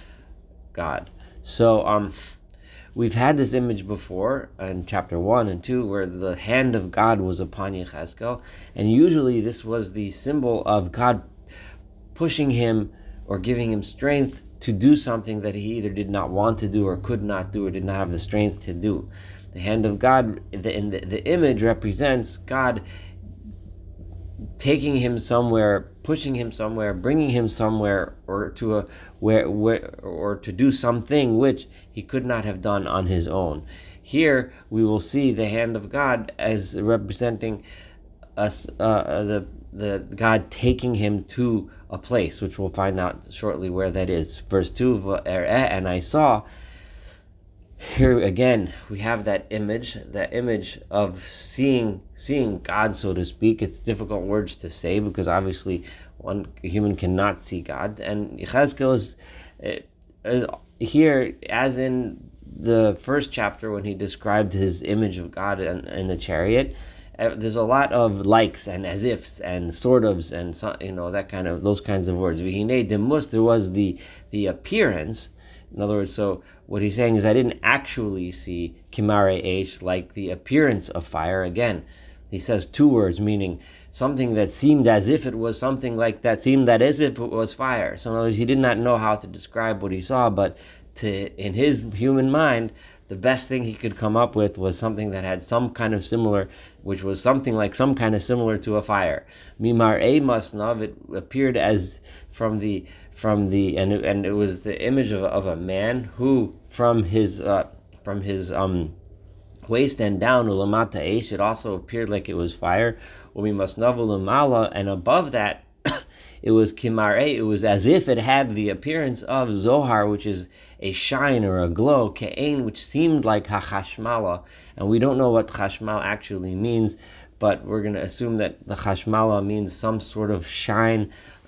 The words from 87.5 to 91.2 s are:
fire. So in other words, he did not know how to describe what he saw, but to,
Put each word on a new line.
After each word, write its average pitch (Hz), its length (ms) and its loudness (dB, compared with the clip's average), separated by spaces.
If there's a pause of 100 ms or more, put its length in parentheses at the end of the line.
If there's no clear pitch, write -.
fire. 123 440 -4
So 113 140 -8
in 113 40 -2
other 113 120 0
words, 107 100 0
he 117 80 0
did 135 140 4
not 123 180 4
know 117 200 2
how 110 180 2
to 98 120 -10
describe 101 540 -6
what 98 100 -4
he 95 100 -4
saw, 123 280 2
but 98 280 0 (380)
to, 98 460 -6